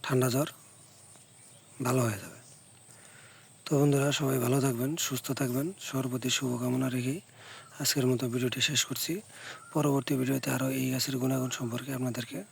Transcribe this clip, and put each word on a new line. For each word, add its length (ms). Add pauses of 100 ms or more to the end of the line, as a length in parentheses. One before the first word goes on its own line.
ঠান্ডা 280
জ্বর 160 (1400)
ভালো 200
হয়ে 160
যাবে। 160 (1300)
তো 140
বন্ধুরা, 300 (100)
সবাই 260
ভালো 200
থাকবেন, 260 (140)
সুস্থ 220 (120)
থাকবেন, 280 (200)
সবার 240
প্রতি 260
শুভকামনা 580
রেখেই 240 (640)
আজকের 280
মতো 140 (100)
ভিডিওটি 260 (100)
শেষ 180
করছি। 260 (600)
পরবর্তী 480
ভিডিওতে 340
আরও 120 (120)
এই 140
গাছের 280
গুণাগুণ 360
সম্পর্কে 400
আপনাদেরকে 400 (140)